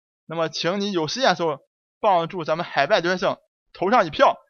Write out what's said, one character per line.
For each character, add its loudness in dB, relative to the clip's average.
那 -12
么 -2
请 -4
你 -4
有 -2
时 -8
间 4
的 2
时 -4
候， -4
帮 2
助 -8
咱 -2
们 -6
海 0
外 2
留 0
学 0
生 -2
投 -4
上 4
一 -6
票。 4